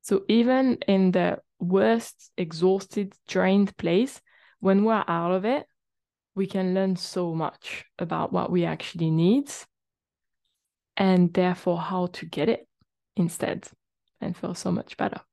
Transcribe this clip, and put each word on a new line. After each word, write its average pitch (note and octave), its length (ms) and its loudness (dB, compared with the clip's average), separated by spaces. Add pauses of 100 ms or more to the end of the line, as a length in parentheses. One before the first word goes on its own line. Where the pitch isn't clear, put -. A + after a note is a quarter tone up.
So G3 220 0
even B3 500 2 (100)
in F#3+ 260 4
the F3 260 0 (180)
worst, G#3 800 0
exhausted, F#3+ 800 -2 (120)
drained F#3+ 480 2
place, F3+ 460 0 (380)
when G3 240 4
we're A3 240 0
out E3+ 240 -2
of F#3 140 0
it, C4 200 -2 (720)
we F#3+ 100 0
can F#3 300 -2
learn F#3+ 200 0
so F3 380 -4
much - 520 -8 (120)
about E3 340 -4
what F3+ 200 -2
we F3 140 2
actually E3 440 -4
need F#3 400 4 (1500)
and F3+ 380 4
therefore F3+ 460 0
how F3+ 260 -4
to F3 220 -12
get E3 220 -2
it - 180 -2 (480)
instead - 520 -4 (540)
and G3+ 160 -8
feel F#3+ 160 -8
so F3+ 180 -6
much - 240 -6
better. - 260 -4 (120)